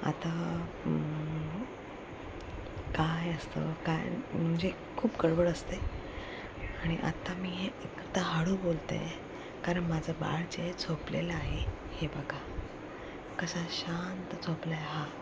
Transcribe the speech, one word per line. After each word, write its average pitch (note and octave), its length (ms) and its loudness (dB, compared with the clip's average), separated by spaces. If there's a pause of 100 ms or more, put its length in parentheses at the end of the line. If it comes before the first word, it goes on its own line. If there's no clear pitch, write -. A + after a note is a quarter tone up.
आता, E3+ 600 0 (200)
हम्म, D#3 760 0 (1300)
काय E3 340 4
असतं, D#3 440 0
काय D#3+ 300 2 (300)
म्हणजे E3 380 4 (260)
खूप A3+ 140 6 (120)
गडबड E3 240 8
असते. F3 280 2 (1080)
आणि E3 200 4
आता - 300 0
मी F#3 140 -2
हे F3+ 180 0
एकदा - 560 -2
हळू E3 340 4
बोलते, E3+ 580 2 (520)
कारण F3 180 2
माझं E3 280 2
बाळ D#3 300 2
जे E3+ 380 -2
झोपलेलं E3+ 540 0
आहे, - 320 2 (360)
हे D#3 60 2
बघा C#3+ 300 -2 (1000)
कसा E3+ 300 0
शांत F3+ 760 -4
झोपला D#3+ 280 0
आहे D#3 100 -2
हा. D3+ 200 -2 (160)